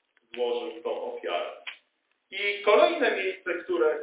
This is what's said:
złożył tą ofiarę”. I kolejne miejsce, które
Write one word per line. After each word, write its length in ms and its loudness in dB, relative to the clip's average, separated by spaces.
złożył 500 -4
tą 300 -6
ofiarę”. 380 -4
I 300 -4
kolejne 500 4
miejsce, 420 -4
które 500 0